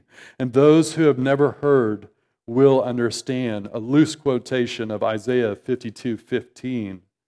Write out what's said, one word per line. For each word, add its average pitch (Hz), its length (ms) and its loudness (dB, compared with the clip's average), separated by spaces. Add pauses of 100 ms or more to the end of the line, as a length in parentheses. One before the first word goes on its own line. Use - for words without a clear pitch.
(400)
and 123 140 -4
those 151 400 6
who 160 100 0
have 139 160 4
never 135 400 0
heard 120 480 0 (380)
will 131 360 4
understand." 117 920 -4
A 120 60 -6
loose 147 360 0
quotation 120 720 -4
of 104 140 -6
Isaiah 110 500 -2
fifty-two 120 640 -6
fifteen. 110 840 -8 (260)